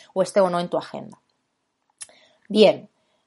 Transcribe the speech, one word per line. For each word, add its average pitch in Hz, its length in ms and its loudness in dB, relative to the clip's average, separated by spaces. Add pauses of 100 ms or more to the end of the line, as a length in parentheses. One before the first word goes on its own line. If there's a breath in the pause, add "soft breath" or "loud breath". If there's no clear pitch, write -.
(140)
o 190 100 -2
esté 190 160 0
o 185 100 2
no 175 100 -2
en 175 100 -6
tu 156 80 -4
agenda. - 420 -12 (1300 soft breath)
Bien, 196 400 4 (380)